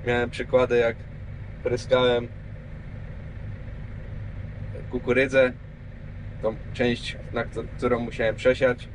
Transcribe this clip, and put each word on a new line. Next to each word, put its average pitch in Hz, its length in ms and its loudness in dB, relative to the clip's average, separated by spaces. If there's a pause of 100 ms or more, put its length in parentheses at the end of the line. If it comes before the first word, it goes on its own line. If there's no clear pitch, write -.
Miałem 120 220 2
przykłady, 123 480 4
jak 117 180 4 (680)
pryskałem 123 640 4 (2750)
kukurydzę, 127 640 4 (880)
tą 110 140 0 (180)
część, 120 440 0 (160)
na 117 100 0
kto-, 117 200 -4 (140)
którą 120 220 4
musiałem 113 360 0
przesiać. 127 600 4